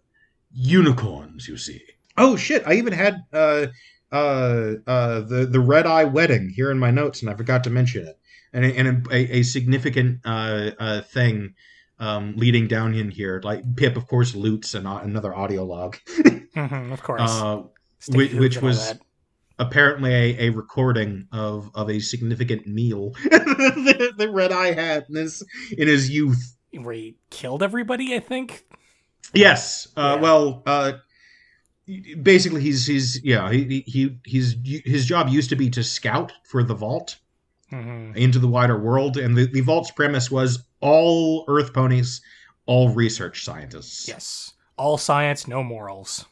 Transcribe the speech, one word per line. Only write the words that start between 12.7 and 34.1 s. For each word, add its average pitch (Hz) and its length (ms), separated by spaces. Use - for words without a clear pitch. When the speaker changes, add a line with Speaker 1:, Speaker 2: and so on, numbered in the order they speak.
Speaker 1:
in 107 160
here. 92 320
Like, 104 220
Pip, 123 180
of 120 120
course, 123 280
loots 107 380
an, 98 120
another 101 480
audio 98 320
log. 90 320
<laughs> - 0
Speaker 2:
Mm-hmm, 135 400
of 135 100
course. 120 200
Speaker 1:
Uh, 110 400
Speaker 2:
Sticky 131 180
Speaker 1:
which, 139 140
Speaker 2:
Hoops 123 100
Speaker 1:
which 123 160
Speaker 2:
and 135 60
all 131 40
Speaker 1:
was 117 220
Speaker 2:
that. 107 100
Speaker 1:
apparently 139 560
a, 120 340
a - 20
recording 110 840
of, 104 420
of 107 160
a 107 100
significant 117 680
meal 104 440
<laughs> - 200
that, 269 840
that 214 160
Red 190 180
Eye 185 220
had 156 340
in 147 80
his, 160 300
in 156 100
his 139 220
youth. 135 480
Speaker 2:
Where 120 200
he 113 220
killed 135 340
everybody, 240 500
I 233 60
think? - 460
Speaker 1:
Yes. - 640
Uh, 143 200
Speaker 2:
Yeah. 151 60
Speaker 1:
well, 151 440
uh, 143 260
basically, 175 400
he's, 135 240
he's, 131 380
yeah, 107 260
he, 135 380
he, 131 380